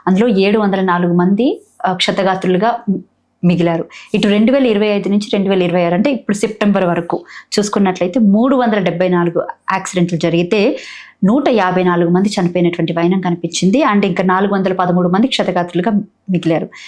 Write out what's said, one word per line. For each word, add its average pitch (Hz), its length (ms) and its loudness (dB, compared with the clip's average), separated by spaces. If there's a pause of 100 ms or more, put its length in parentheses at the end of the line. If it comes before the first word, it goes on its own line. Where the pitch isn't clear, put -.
అందులో 196 220 2
ఏడు 202 300 2
వందల 196 220 0
నాలుగు 175 320 0
మంది, 202 500 0 (240)
ఆ, 190 60 0
క్షతగాత్రులుగా 190 840 0 (120)
మి-, 190 100 -4 (440)
మిగిలారు. 170 400 0 (300)
ఇటు 214 140 2
రెండు 214 240 2
వేల 269 140 2
ఇరవై 214 200 0
ఐదు 202 220 -2
నుంచి 202 240 -2
రెండు 196 160 0
వేల 190 140 2
ఇరవై 175 220 0
ఆరు 170 100 0
అంటే 226 180 0
ఇప్పుడు 214 240 -4
సెప్టెంబర్ 208 480 0
వరకు 170 400 -2 (340)
చూసుకున్నట్లయితే 190 600 0
మూడు 220 360 4
వందల 233 220 0
డెబ్బై 180 300 0
నాలుగు 175 340 0 (300)
యాక్సిడెంట్లు 180 460 -2
జరిగితే 175 600 0 (460)
నూట 247 240 2
యాభై 185 340 2
నాలుగు 175 280 2
మంది 185 180 2
చనిపోయినటువంటి 175 640 -2
వైనం 170 280 0
కనిపించింది. 180 640 0 (100)
And 202 100 2
ఇంకా 190 200 -2
నాలుగు 190 300 0
వందల 190 180 0
పదమూడు 180 360 0
మంది 196 180 2
క్షతగాత్రులుగా 180 640 -2 (400)
మిగిలారు. 160 340 -2 (240)